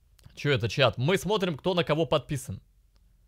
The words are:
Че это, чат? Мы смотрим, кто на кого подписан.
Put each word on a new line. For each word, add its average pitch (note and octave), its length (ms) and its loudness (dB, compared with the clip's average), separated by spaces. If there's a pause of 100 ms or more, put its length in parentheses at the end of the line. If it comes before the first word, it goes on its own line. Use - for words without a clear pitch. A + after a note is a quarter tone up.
(340)
Че D3 180 -2
это, A2+ 160 0
чат? B2 300 2
Мы D#3+ 200 2
смотрим, F#3 380 -2
кто F#3 180 -2
на E3+ 100 2
кого D#3 220 0
подписан. C#3 540 -4 (680)